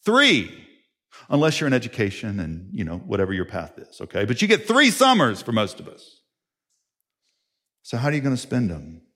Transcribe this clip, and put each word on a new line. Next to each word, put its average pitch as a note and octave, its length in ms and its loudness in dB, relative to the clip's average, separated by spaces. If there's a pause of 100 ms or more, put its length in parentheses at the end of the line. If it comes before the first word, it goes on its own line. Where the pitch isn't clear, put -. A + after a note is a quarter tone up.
Three. A3+ 580 2 (640)
Unless D3+ 300 2
you're D#3 80 -2
in C3 60 2
education A2 640 -4
and, E2 340 -8
you G#2 120 -6
know, E2+ 140 -8
whatever G2 340 -2
your F#2 120 -4
path E2+ 340 -12
is, - 220 -20
okay? G3 240 -4
But B2 160 -2
you G#3 60 2
get G3+ 220 2
three B3+ 240 4
summers F3+ 500 4
for - 80 -8
most G#2+ 300 -2
of - 80 -16
us. - 320 -20 (1600)
So - 140 -10
how B2+ 120 -2
are D3 40 0
you D3 80 0
gonna C3+ 160 0
spend A#2+ 340 -2
them? D#2+ 320 -14 (140)